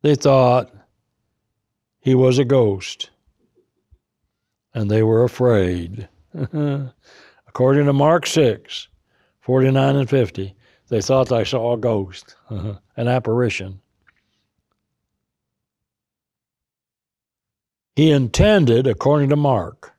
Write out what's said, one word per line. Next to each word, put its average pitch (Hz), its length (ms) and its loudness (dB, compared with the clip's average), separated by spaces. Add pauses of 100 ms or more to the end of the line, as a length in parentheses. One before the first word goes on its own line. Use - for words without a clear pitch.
They 151 140 2
thought 127 560 2 (1300)
he 131 160 0
was 127 240 4
a 135 60 2
ghost, 113 680 -2 (1600)
and 104 160 -4
they 110 140 2
were 113 200 2
afraid. 98 880 -2 (240)
<laughs> 170 60 -14 (1080)
According 139 380 0
to 139 80 2
Mark 151 320 2
six - 600 -2 (540)
forty-nine 135 540 0
and 135 140 -2
fifty, 98 460 -4 (320)
they 110 140 -2
thought 131 280 0
they 113 160 0
saw 120 280 -4
a 117 40 -2
ghost, 104 680 -6
<laughs> - 60 -20
an 101 300 -10 (280)
apparition. 117 720 -4 (4000)
He 156 140 4
intended, 139 800 2
according 139 420 0
to 147 60 2
Mark 135 640 -4